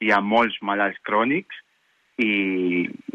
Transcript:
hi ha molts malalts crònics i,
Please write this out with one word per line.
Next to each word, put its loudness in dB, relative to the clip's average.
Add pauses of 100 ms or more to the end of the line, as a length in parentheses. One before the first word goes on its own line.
hi 0
ha 4
molts 2
malalts -2
crònics 0 (640)
i, 0 (260)